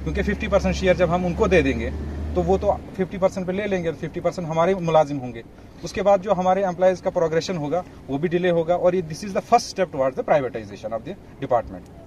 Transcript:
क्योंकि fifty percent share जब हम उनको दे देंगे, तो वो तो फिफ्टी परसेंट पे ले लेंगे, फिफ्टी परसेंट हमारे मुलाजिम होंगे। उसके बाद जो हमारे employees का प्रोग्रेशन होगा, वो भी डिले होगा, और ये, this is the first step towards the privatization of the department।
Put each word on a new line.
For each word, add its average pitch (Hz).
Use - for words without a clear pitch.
क्योंकि 160
fifty 202
percent 185
share 180
जब 170
हम 180
उनको 180
दे 180
देंगे, 123
तो 180
वो 175
तो 196
फिफ्टी 190
परसेंट 185
पे 180
ले 208
लेंगे, 180
फिफ्टी 160
परसेंट 170
हमारे 165
मुलाजिम 156
होंगे। 120
उसके 202
बाद 196
जो 202
हमारे 185
employees 185
का 190
प्रोग्रेशन 170
होगा, 151
वो 131
भी 156
डिले 175
होगा, 170
और 180
ये, 190
this 160
is 202
the 196
first -
step 180
towards 131
the 247
privatization 113
of 113
the 175
department। 113